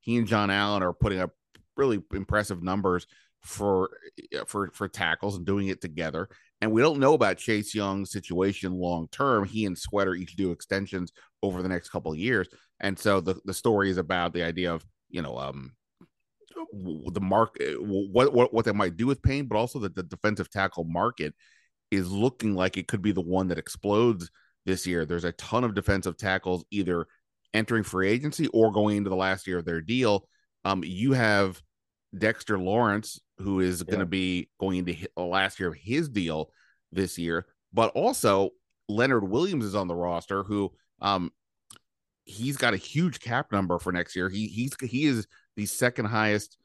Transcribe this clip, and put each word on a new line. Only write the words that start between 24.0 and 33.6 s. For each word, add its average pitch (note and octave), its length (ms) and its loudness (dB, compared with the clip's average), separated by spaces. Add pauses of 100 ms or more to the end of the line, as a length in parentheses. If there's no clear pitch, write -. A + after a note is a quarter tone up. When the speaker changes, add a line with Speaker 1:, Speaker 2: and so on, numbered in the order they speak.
Speaker 1:
this F#2+ 200 -2
year. F2 180 0
There's E2+ 200 -4
a F2 80 -2
ton A#2+ 320 -2
of A2 100 -2
defensive G2 420 0
tackles F#2 540 -2
either F2+ 360 -2 (460)
entering A2 300 0
free F#2+ 260 0
agency C#3 400 -2
or A2 220 6
going G#2 280 2
into G2+ 120 -2
the F#2 60 -2
last F#2+ 300 0
year F#2 120 -4
of E2+ 60 -6
their E2 160 -2
deal. G#2 480 0 (360)
Um, F#2+ 200 0
you F#2+ 280 0
have G#2 480 2 (560)
Dexter G#2+ 420 0
Lawrence, G#2 600 0 (180)
who F#2+ 220 0